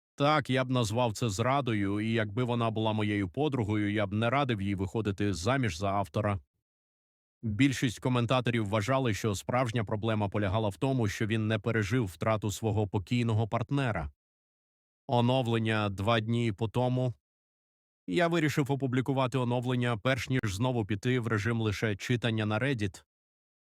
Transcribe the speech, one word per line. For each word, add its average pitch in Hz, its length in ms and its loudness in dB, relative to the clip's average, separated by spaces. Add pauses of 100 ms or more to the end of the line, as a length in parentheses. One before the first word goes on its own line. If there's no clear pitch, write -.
(140)
Так, 147 360 2
я 131 140 2
б 127 60 -6
назвав 120 420 0
це 120 160 -2
зрадою, 107 720 0
і 113 120 -2
якби 110 320 0
вона 117 260 0
була 110 220 0
моєю 104 360 0
подругою, 107 640 0
я 104 140 0
б 95 60 -4
не 113 180 2
радив 123 320 2
їй 101 120 0
виходити 101 600 0
заміж 104 420 0
за 98 140 -2
автора. 101 500 -2 (1000)
Більшість 117 580 0
коментаторів 120 680 2
вважали, 113 460 2
що 104 200 -2
справжня 120 500 -2
проблема 107 440 0
полягала 104 400 0
в 95 80 -6
тому, 131 320 0
що 110 180 -2
він 110 220 0
не 110 100 2
пережив 113 460 0
втрату 107 460 -2
свого 107 380 -2
покійного 113 600 0
партнера. 117 640 -2 (960)
Оновлення 117 840 2
два 101 320 2
дні 117 320 0
по 110 160 -2
тому. 127 460 0 (920)
Я 170 220 2
вирішив 151 440 0
опублікувати 131 680 0
оновлення, 123 580 0
перш 127 320 0
ніж 131 160 0
знову 113 420 0
піти 123 340 0
в 110 60 -4
режим 113 340 0
лише 107 360 -2
читання 113 500 0
на 107 120 0
Reddit. 113 440 -4 (680)